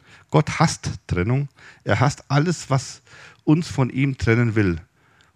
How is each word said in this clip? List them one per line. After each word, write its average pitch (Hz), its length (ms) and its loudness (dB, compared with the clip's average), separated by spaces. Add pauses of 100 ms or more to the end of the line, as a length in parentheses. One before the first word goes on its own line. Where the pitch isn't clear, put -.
(320)
Gott 156 260 0
hasst - 320 -2 (160)
Trennung. 123 420 -2 (360)
Er 101 160 0
hasst 139 280 0
alles, 151 440 -2
was - 320 -4 (400)
uns 160 240 2
von 127 240 -2
ihm 135 260 -2
trennen 117 380 2
will. 92 260 0 (540)